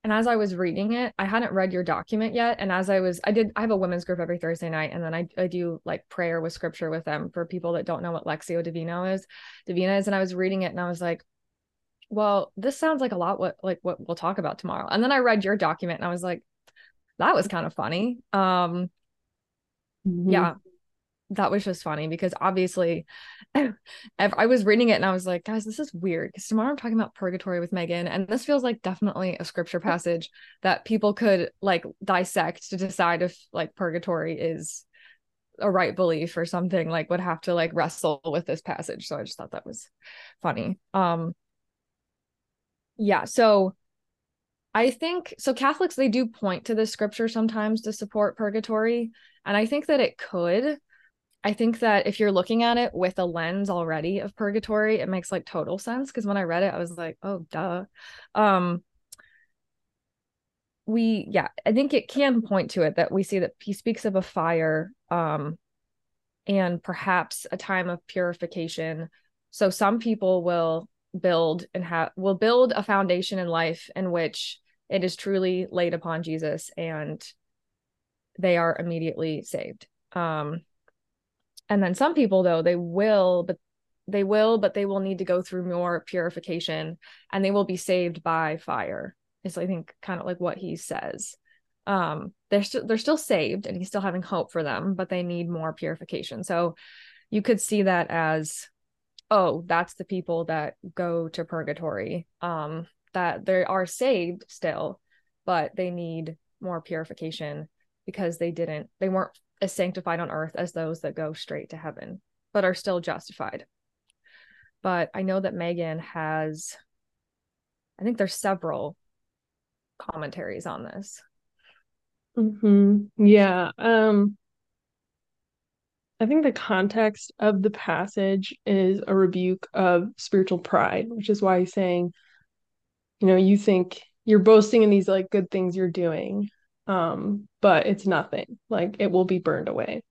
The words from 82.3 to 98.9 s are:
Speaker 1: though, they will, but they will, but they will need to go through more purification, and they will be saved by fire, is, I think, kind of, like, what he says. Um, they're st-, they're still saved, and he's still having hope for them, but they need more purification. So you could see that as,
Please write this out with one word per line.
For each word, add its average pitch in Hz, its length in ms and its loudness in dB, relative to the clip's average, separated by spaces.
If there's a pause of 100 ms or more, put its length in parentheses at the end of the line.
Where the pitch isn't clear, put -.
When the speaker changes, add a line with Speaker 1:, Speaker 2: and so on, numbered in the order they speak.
Speaker 1:
though, 170 180 4
they 175 160 4
will, 180 640 2
but 180 140 -4 (500)
they 202 160 0
will, 214 340 4
but 202 160 0
they 202 120 0
will 196 160 -2
need 190 160 -4
to 185 80 -4
go 180 160 2
through 180 240 -6
more 175 420 -2
purification, 170 880 -6 (320)
and 196 140 -2
they 196 80 2
will 202 140 2
be 185 100 -4
saved 175 480 -2
by 160 320 0
fire, - 600 -6 (260)
is, 185 140 -8
I 175 100 -4
think, 170 340 -6
kind 180 200 -8
of, - 40 -10
like, 180 140 -6
what 175 180 -2
he 170 200 -8
says. - 580 -10 (500)
Um, 175 480 -2 (160)
they're 202 140 2
st-, - 240 -4
they're 226 100 0
still 294 200 2
saved, 190 500 0
and 190 80 -8
he's 185 140 -8
still 202 100 -4
having 185 220 -2
hope 170 320 -4
for 165 100 -2
them, 147 300 -2
but 185 160 -4
they 180 140 -2
need 175 260 -4
more 160 240 -4
purification. - 720 -8
So 170 300 -2 (540)
you 208 120 0
could 214 180 2
see 208 220 0
that 185 300 2
as, 160 580 -2 (600)